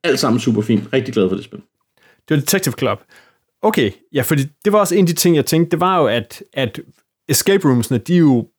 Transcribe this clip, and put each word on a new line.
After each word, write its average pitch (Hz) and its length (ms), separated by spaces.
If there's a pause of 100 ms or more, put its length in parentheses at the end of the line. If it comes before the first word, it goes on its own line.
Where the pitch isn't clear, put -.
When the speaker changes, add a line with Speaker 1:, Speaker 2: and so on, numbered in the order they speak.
Speaker 1:
alt 139 140
sammen 117 220
super 107 220
fint. 110 300
Rigtig 127 220
glad 95 140
for 92 80
det - 80
spil. - 160 (680)
Speaker 2:
Det 156 60
var - 20
Detective 143 420
Club. 107 200 (640)
Okay, 156 280 (240)
ja, 139 80
fordi 143 200 (220)
det 208 80
var 214 60
også 190 160
en 190 100
af - 20
de 175 60
ting, 170 240
jeg 139 100
tænkte, 165 240
det 165 100
var 185 200
jo, 139 60
at, 113 360 (100)
at 131 280 (480)
escape 185 400
roomsene, 123 300
de 170 160
er 180 40
jo 135 280 (120)